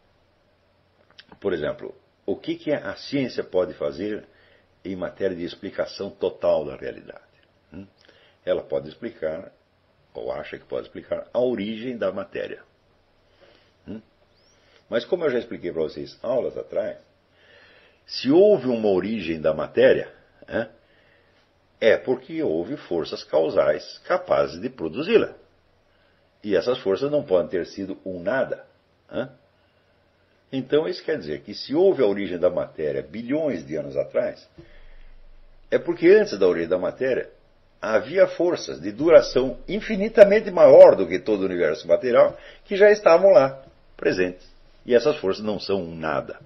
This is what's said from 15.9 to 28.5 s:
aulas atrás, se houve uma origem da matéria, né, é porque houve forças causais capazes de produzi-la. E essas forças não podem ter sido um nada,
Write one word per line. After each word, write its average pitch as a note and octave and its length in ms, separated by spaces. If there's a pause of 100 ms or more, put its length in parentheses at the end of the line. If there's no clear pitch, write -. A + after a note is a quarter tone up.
aulas A#2 360
atrás, - 400 (1080)
se - 240
houve F3 380
uma A2 220
origem F2+ 500
da D2+ 140
matéria, D#2 580 (340)
né, - 240 (1120)
é A2 160
porque D3+ 480
houve F#2 320
forças - 480
causais D#2 760
capazes D#2 600
de A#2+ 100
produzi-la. C3+ 640 (1120)
E G#2 120
essas A#2+ 240
forças G2 300
não D3 140
podem E2+ 240
ter E2+ 200
sido G2 360
um F2+ 180
nada, A#2+ 440 (440)